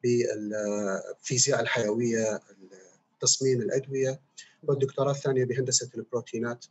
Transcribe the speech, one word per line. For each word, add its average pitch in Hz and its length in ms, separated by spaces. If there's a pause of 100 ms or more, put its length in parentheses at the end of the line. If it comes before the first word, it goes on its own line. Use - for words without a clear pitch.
بالفيزياء 107 1600
الحيوية، 110 800 (760)
تصميم 131 420
الأدوية، 131 600 (420)
والدكتوراه 135 480
الثانية 135 340
بهندسة 123 500
البروتينات 120 760